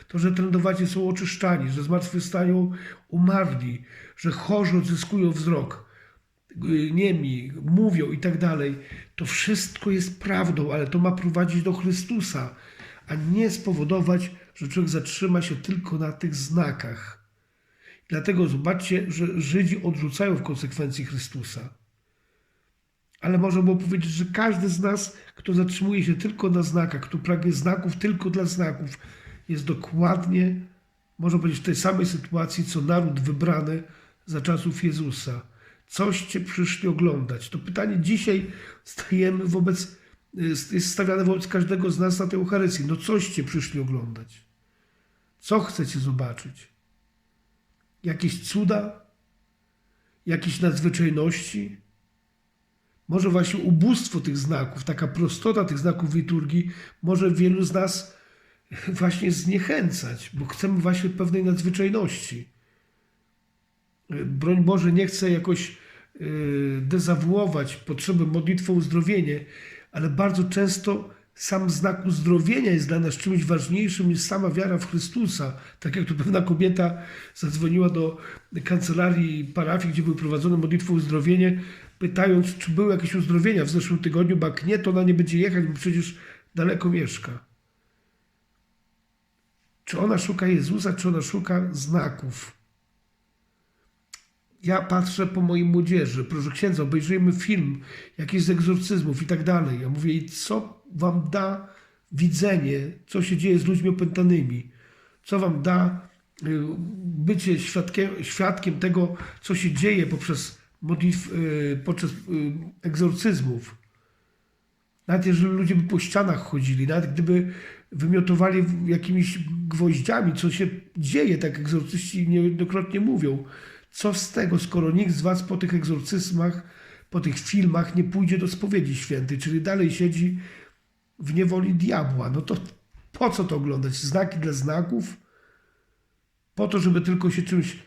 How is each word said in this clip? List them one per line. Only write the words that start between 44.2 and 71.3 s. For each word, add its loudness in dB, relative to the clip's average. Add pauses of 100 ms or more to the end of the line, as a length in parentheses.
Co 2
chcecie -4
zobaczyć? -6 (1400)
Jakieś -2
cuda? -2 (1200)
Jakieś -2
nadzwyczajności? 0 (1300)
Może 2
właśnie 2
ubóstwo 4
tych -4
znaków, -4
taka -2
prostota 0
tych -4
znaków 0
liturgii 0 (320)
może 4
wielu 4
z -2
nas -2 (720)
właśnie 0
zniechęcać, -2
bo -6
chcemy -2
właśnie 2
pewnej 0
nadzwyczajności. -2 (1800)
Broń 2
Boże, 4
nie 4
chcę 0
jakoś, 0 (420)
yy, -2
dezawuować 0
potrzeby 0
modlitwy 0
o 4
uzdrowienie, 2 (460)
ale -2
bardzo 2
często 0 (260)